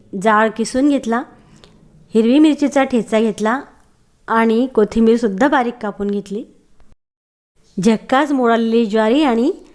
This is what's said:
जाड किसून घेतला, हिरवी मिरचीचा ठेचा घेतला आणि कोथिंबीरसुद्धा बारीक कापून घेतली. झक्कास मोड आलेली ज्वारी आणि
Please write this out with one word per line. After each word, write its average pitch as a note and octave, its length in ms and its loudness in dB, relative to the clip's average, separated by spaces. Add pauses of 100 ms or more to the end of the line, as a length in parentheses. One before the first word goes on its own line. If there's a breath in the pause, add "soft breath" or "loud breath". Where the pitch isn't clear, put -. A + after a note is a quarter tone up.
(240)
जाड G#3+ 340 2
किसून C4 320 -2
घेतला, A#3+ 340 -2 (920 soft breath)
हिरवी A#3 260 2
मिरचीचा C#4+ 440 2
ठेचा A#3 360 -2
घेतला A3 420 -2 (680)
आणि A3+ 380 0 (100)
कोथिंबीरसुद्धा A3+ 720 2
बारीक B3 340 -2
कापून G3+ 300 -6
घेतली. G3+ 340 -8 (1300)
झक्कास A#3 540 0
मोड B3 200 0
आलेली A3+ 340 0
ज्वारी A3 380 0
आणि B3 280 0 (240 soft breath)